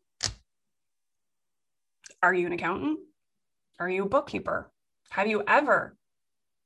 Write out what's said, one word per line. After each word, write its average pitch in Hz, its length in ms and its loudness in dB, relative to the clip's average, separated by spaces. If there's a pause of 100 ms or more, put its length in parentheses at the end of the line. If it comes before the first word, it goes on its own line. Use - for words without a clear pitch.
(2250)
"Are 180 120 4
you 180 140 2
an 175 60 -4
accountant? 180 460 -2 (800)
Are 175 100 -4
you 190 160 0
a 196 40 -4
bookkeeper? - 600 -2 (380)
Have 196 180 -2
you 214 200 0
ever 233 500 2 (680)